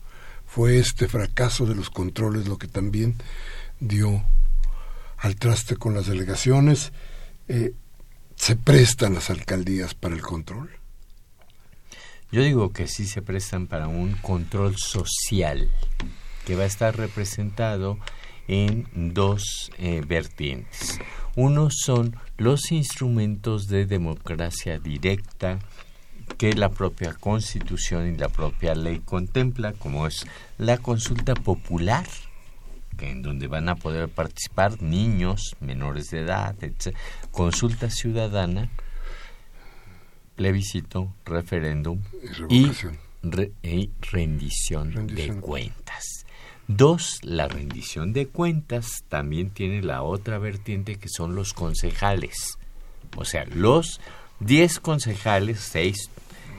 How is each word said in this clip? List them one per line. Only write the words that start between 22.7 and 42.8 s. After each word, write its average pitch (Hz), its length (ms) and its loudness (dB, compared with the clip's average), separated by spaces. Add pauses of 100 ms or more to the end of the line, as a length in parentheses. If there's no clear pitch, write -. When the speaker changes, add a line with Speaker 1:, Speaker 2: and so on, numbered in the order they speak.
Speaker 2:
instrumentos 110 960 0
de 98 180 2
democracia 85 960 -2
directa 92 800 -2 (800)
que 107 140 4
la 101 160 4
propia 90 460 -2
Constitución 90 1000 0
y - 20 -2
la 71 120 0
propia 80 480 2
ley 82 240 -2
contempla, 110 720 0
como 76 340 -2
es - 180 -6 (320)
la 117 220 2
consulta 117 560 0
popular, 95 720 0 (920)
que 71 140 -6
en 64 120 -8
donde 69 260 -4
van 78 200 -2
a 87 60 2
poder 80 340 -4
participar 95 720 -2
niños, 92 800 2
menores 69 500 -4
de 80 100 -4
edad, 98 420 0
etcétera, - 360 -4 (340)
consulta 117 580 0
ciudadana, 107 800 0 (1700)
plebiscito, 95 760 0 (140)
referéndum 82 760 -2 (480)
Speaker 1:
Y 120 80 8
Speaker 2:
y 131 80 10
Speaker 1:
revocación. 95 340 0 (240)